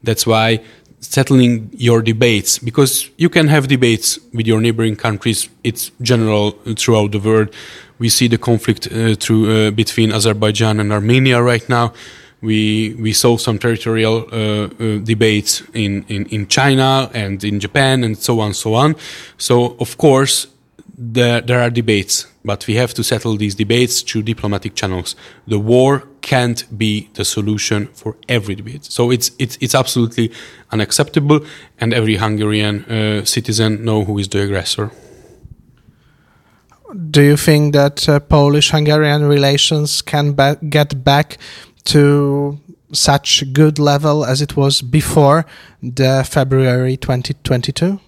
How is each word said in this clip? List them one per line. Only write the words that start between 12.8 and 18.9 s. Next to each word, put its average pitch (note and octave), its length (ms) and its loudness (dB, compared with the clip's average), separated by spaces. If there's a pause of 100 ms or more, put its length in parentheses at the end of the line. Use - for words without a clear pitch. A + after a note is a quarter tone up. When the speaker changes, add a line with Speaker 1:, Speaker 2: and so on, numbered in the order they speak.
Speaker 1:
we A2 180 -4
saw A#2+ 240 2
some A2 220 -4
territorial, A2+ 760 -2
uh, A2+ 40 -8
uh, G#2+ 680 -4
debates A2 580 0 (120)
in, G2+ 340 -4
in, G2+ 180 -6
in G#2 220 -6
China C3+ 640 2
and G2+ 320 -6
in G2+ 160 -2
Japan C3 420 0
and A2 140 -2
so A2+ 240 -2
on, G#2 140 -2
so A2 200 -4
on. D3+ 220 2 (400)